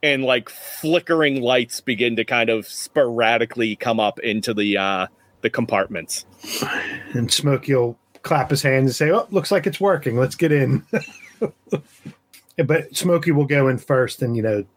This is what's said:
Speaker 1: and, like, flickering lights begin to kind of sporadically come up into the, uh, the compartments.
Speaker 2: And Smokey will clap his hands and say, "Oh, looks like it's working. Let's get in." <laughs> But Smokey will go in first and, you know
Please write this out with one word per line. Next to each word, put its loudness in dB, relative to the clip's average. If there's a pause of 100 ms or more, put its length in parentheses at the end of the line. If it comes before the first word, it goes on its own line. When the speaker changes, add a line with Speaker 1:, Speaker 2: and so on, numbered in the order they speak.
Speaker 1:
and, 2
like, 0
flickering 0
lights 0
begin 0
to 0
kind 0
of -2
sporadically 0
come -2
up 0
into -4
the, 0
uh, -2 (340)
the -2
compartments. -2 (880)
Speaker 2:
And -2
Smokey 0
will 0 (240)
clap 0
his 0
hands 4
and 0
say, 2
"Oh, 2
looks 0
like 2
it's -4
working. 0
Let's 0
get 2
in." 2
<laughs> -8 (1700)
But 0
Smokey 2
will 4
go 4
in 2
first 0
and, 0
you -2
know 0 (120)